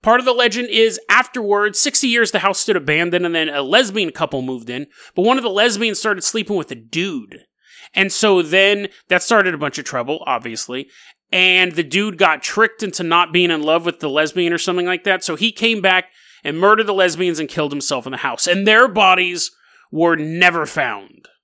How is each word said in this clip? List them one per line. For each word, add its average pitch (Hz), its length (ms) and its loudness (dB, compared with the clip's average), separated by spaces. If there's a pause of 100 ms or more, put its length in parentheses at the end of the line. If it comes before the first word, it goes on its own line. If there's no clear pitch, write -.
Part 240 180 4
of 247 60 -4
the 247 80 2
legend 240 340 0
is 220 400 2
afterwards, 208 680 2
sixty 277 300 0
years, 233 220 2
the 190 100 -2
house 190 200 0
stood 202 160 0
abandoned, 170 480 0
and 170 100 -2
then 160 140 0
a 143 140 -4
lesbian 196 480 0
couple 143 320 -6
moved 127 260 -8
in, 131 180 -8 (300)
but 180 60 0
one 247 160 4
of 247 40 -4
the 233 60 -4
lesbians 214 500 0
started 202 240 -4
sleeping 208 340 -4
with 156 140 -6
a 139 40 -10
dude. 120 680 -8 (540)
And 190 180 0
so 196 300 4
then 196 460 2 (200)
that 180 140 2
started 196 320 2
a 147 40 -8
bunch 147 200 -6
of 135 80 -12
trouble, 135 400 -6
obviously, 123 640 -6 (420)
and 185 400 2
the 165 100 -4
dude 175 360 -2
got 160 240 2
tricked 226 400 -2
into 190 200 -6
not 165 300 2
being 175 180 2
in 156 120 0
love 165 240 0
with 170 140 -6
the 147 100 -4
lesbian 156 420 0
or 165 60 -2
something 180 280 -2
like 180 180 -4
that, 185 200 0
so 165 120 -4
he 214 160 -2
came 226 280 -2
back 185 300 2 (320)
and 151 160 -6
murdered 208 280 4
the 202 80 -2
lesbians 175 440 0
and 156 120 -6
killed 151 200 -4
himself 139 360 -6
in 131 60 -8
the 131 40 -8
house. 127 300 -4
And 196 200 0
their 226 220 6
bodies 185 640 2 (420)
were 165 240 2
never 165 480 0
found. 117 640 -6 (160)